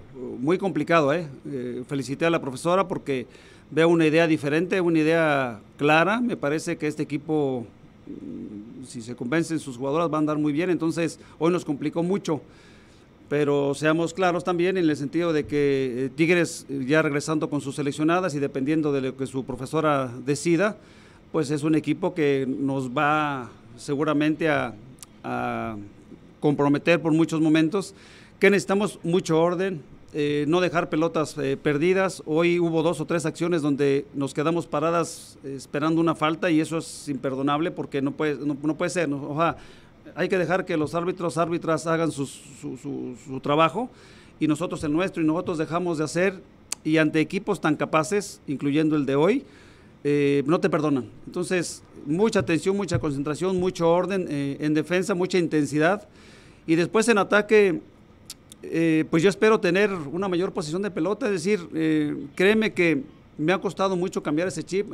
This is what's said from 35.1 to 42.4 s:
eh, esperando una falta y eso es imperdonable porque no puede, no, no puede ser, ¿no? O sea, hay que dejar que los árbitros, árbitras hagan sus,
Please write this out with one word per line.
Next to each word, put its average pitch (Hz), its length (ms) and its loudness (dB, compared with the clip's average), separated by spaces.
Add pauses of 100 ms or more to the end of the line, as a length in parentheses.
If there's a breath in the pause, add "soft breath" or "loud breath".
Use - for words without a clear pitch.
eh, 139 140 -10
esperando 156 440 -2
una 165 140 2
falta 160 340 0
y 156 120 4
eso 160 180 -2
es - 300 -10
imperdonable 143 640 -2
porque 143 280 -6
no 139 120 0
puede, 151 240 -2
no, 143 260 -4
no 151 140 -2
puede - 140 -2
ser, 170 180 0
¿no? 143 200 -6
O 143 60 -6
sea, 156 220 0 (580 loud breath)
hay 175 140 -2
que 190 100 2
dejar 180 260 0
que 180 120 -2
los 151 180 -2
árbitros, 170 420 -2
árbitras 160 520 0
hagan 165 240 0
sus, 135 280 -8 (200)